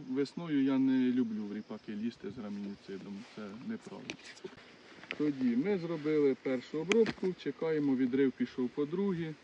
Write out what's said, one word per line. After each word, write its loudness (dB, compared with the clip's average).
весною 0
я 4
не 4
люблю 0
в -8
ріпаки -10
лізти -6
з -12
грамініцидом, -10
це -10
неправильно. -8
Тоді 2
ми 2
зробили 2
першу -2
обробку, 2
чекаємо, 2
відрив 4
пішов -2
по -2
другій -2